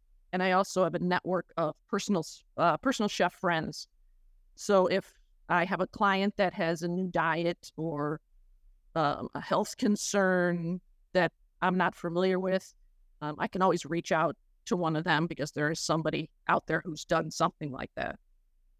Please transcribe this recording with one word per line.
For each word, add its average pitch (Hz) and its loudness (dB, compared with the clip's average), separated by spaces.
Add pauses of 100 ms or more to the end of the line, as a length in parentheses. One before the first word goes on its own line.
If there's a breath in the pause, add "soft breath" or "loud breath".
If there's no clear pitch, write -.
(320)
And 185 0
I 185 2
also 185 2
have 160 0
a 175 -2
network 180 -2
of 156 -2 (120)
personal 196 0
s-, - -12 (140)
uh, 160 2
personal 233 0
chef 180 0
friends. 160 -2 (680)
So 185 4
if - -2 (360)
I 170 2
have 185 -2
a 269 0
client 196 0
that 185 2
has 170 -2
a 175 -2
new 180 -2
diet 170 -2
or, 151 -4 (760)
um, 151 0
a 143 -6
health 185 -2
concern 180 0 (340)
that 180 4 (300)
I'm 185 2
not 180 0
familiar 180 0
with, 185 -4 (460)
um, 151 -6
I - -2
can 185 -2
always 175 2
reach 165 -2
out 160 2 (300)
to 208 0
one 165 0
of 160 -2
them 165 2
because 151 -6
there 147 0
is 160 -4
somebody 160 -2 (180)
out - 2
there 160 0
who's 156 -10
done 160 0
something 160 -2
like - -10
that. - -6 (600)